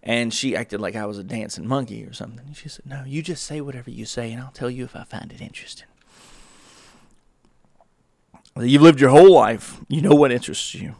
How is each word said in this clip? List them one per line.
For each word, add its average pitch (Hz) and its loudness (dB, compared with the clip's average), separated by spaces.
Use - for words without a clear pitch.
And 117 -4
she 127 -6
acted 104 -8
like 101 -8
I 107 -8
was 104 -10
a 101 -14
dancing 107 -12
monkey 120 -8
or - -20
something. 123 -20
She - -20
said, - -20
"No, 139 -16
you 139 -10
just 156 -10
say 151 -12
whatever 131 -14
you 113 -14
say, 113 -10
and 117 -12
I'll 131 -18
tell 123 -10
you 127 -10
if - -20
I - -16
find - -18
it - -20
interesting." - -20
You've 131 4
lived 156 8
your 135 4
whole 170 10
life. 113 2
You 147 -4
know 147 4
what 147 4
interests - -8
you. - -14